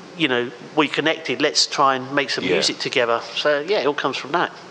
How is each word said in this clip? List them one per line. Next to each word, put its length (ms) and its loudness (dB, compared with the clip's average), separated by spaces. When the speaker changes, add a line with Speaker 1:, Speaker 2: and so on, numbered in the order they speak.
Speaker 1:
you 100 2
know, 220 2
we 120 4
connected, 540 -2
let's 260 2
try 280 4
and 180 -6
make 160 0
some 160 -4
Speaker 2:
Yeah. 80 2
Speaker 1:
music 260 0
together. 420 2
So, 320 2
yeah, 120 0
it 80 0
all 80 2
comes 220 -2
from 140 -8
that. 200 0